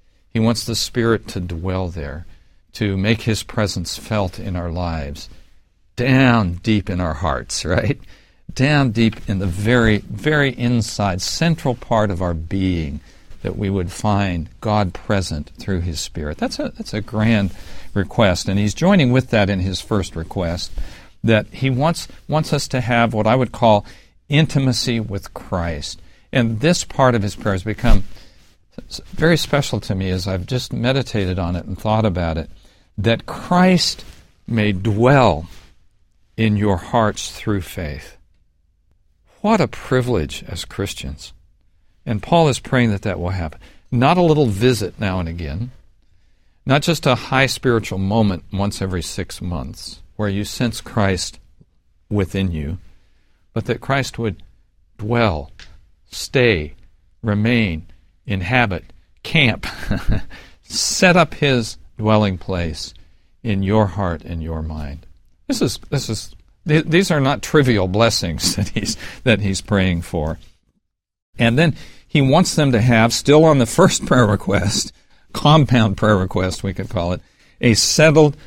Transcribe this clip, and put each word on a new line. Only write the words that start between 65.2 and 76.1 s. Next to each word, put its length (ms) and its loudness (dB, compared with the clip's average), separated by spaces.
This 160 -2
is, 160 -2
this 180 -4
is, 260 -8
th-, 180 4
these 260 2
are 100 2
not 200 0
trivial 480 2
blessings 680 0
<laughs> 0 -
that 140 -2
he's, 260 -4
that 160 4
he's 220 -2
praying 400 0
for. 360 -4
And 200 2
then 180 2
he 140 0
wants 340 4
them 180 2
to 80 4
have, 320 4
still 320 6
on 140 6
the 80 4
first 400 2
<laughs> 0 -
prayer 200 4
request, 640 0
compound 640 4
prayer 200 4